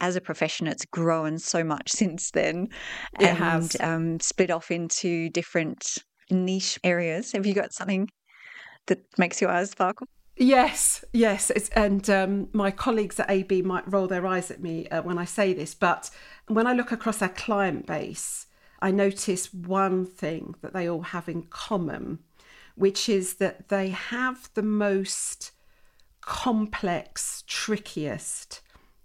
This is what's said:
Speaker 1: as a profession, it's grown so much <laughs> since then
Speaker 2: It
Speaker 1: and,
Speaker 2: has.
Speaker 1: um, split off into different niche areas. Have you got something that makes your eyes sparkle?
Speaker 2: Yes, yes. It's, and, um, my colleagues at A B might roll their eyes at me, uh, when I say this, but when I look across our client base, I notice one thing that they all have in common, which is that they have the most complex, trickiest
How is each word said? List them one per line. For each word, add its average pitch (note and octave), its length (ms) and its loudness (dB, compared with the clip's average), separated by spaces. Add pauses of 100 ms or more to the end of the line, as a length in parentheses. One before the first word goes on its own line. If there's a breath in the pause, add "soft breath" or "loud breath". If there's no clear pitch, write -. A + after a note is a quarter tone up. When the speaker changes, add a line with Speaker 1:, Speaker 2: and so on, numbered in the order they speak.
Speaker 1:
as F3+ 160 0
a F3+ 40 0
profession, D#3+ 460 -2
it's - 180 -4
grown E3 540 0
so E3+ 240 0
much D#3 280 -2
<laughs> - 20 -2
since F3 400 0
then E3+ 380 0 (500 loud breath)
Speaker 2:
It G3 80 8
Speaker 1:
and, F3 100 2
Speaker 2:
has. E3 400 2
Speaker 1:
um, E3 400 0
split - 320 0
off E3+ 220 -2
into E3+ 580 -2
different - 680 -2 (300)
niche F#3 540 0
areas. F3 500 0
Have G3+ 140 -2
you G3 80 2
got G3 180 0
something F#3+ 360 -2 (800 loud breath)
that - 100 2 (180)
makes F3 240 2
your F#3+ 100 4
eyes F3+ 200 0
sparkle? G3 380 -2 (280)
Speaker 2:
Yes, - 760 6
yes. A3 380 4
It's, G#3+ 180 0
and, G3+ 420 4
um, G3 420 2
my G3 200 2
colleagues G#3+ 480 0
at - 100 0
A F#3+ 140 4
B F#3 180 2
might F#3 280 -2
roll F#3+ 180 2
their F#3 180 0
eyes F#3 240 -2
at - 100 -12
me, E3 280 -6
uh, E3 140 -2
when F3 160 -2
I F3 60 -2
say F#3+ 280 2
this, E3 200 -4
but - 380 0 (380 loud breath)
when A3 180 4
I B3 60 4
look A#3+ 180 0
across A3+ 320 -2
our F#3+ 60 2
client F#3+ 580 -2
base, - 560 -6 (360 soft breath)
I F#3+ 120 2
notice G3 640 0
one F#3 500 0
thing E3 560 -6
that - 140 -12
they F3+ 120 -2
all E3+ 140 -2
have F3 300 -8
in E3 140 -6
common, - 760 -4 (560 loud breath)
which G3 340 2
is F#3+ 280 2
that - 340 -4
they G3 180 0
have B3+ 640 -4
the A3 100 0
most G#3 880 0 (720)
complex, - 1300 -2
trickiest - 1120 -6 (440 soft breath)